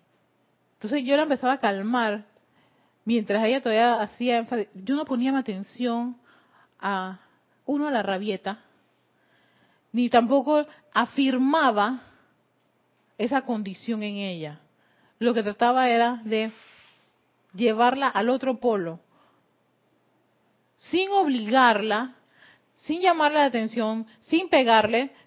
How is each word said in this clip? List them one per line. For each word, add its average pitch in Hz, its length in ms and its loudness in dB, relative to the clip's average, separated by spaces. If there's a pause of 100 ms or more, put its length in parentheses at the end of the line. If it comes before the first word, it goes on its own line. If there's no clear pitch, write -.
(720)
Entonces 254 320 -4
yo 277 100 2
la 302 80 2
empezaba 262 300 0
a 262 60 -2
calmar, 214 640 -2 (800)
mientras 220 400 0
ella 262 160 0
todavía 226 400 2
hacía 240 360 -2
énfasis. 226 360 -4
Yo 202 220 -6
no 302 100 -4
ponía 262 260 -2
mi 269 60 0
atención 240 800 -6 (600)
a, 185 400 -6 (460)
uno, 294 220 -2
a 294 40 -4
la 220 120 0
rabieta, 196 560 -4 (1300)
ni 240 160 0
tampoco 277 560 2 (280)
afirmaba 254 1080 2 (1160)
esa 254 260 -2
condición 214 600 -6
en 208 140 -6
ella. 165 420 -8 (600)
Lo 240 140 2
que 220 100 0
trataba 240 460 2
era 233 360 2
de 220 260 -2 (1040)
llevarla 240 540 2
al 214 220 0
otro 254 300 -2
polo, 180 400 -2 (1800)
sin 381 320 -4
obligarla, 240 1080 2 (580)
sin 330 280 -6
llamarle 311 380 2
la 285 60 6
atención, 220 600 -2 (160)
sin 349 280 -2
pegarle, 233 640 4 (160)